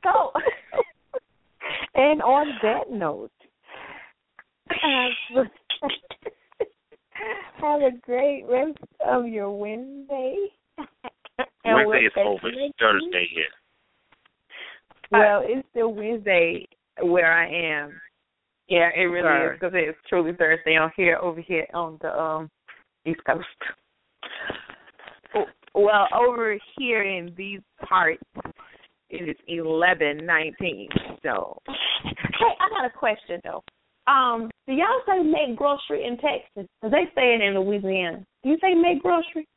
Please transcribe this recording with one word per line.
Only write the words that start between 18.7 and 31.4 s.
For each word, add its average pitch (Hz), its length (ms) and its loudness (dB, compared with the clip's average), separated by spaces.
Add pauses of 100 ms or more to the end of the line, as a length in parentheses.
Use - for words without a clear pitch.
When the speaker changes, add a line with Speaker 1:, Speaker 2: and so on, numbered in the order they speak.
Speaker 1:
it 170 80 2
really 175 200 0
Speaker 2:
Sorry. 139 320 2
Speaker 1:
is, - 40 -20
'cause 180 140 -4
it's 160 240 -2 (100)
truly 175 260 0
Thursday 160 440 2
on 160 180 2
here, 175 220 2
over 170 240 -6
here 165 320 -4
on 160 280 -8
the, - 180 -4
um, 156 300 -4 (560)
East 160 200 -4
Coast. - 220 -2 (2250)
Speaker 2:
Well, 202 400 6
over 233 420 2 (200)
here 233 260 0
in 180 320 -6
these 196 240 -12 (280)
parts, 175 360 2 (880)
it 165 200 -8
is - 60 -6 (120)
eleven 160 800 0
nineteen, 156 600 -2 (340)
so. 110 440 -4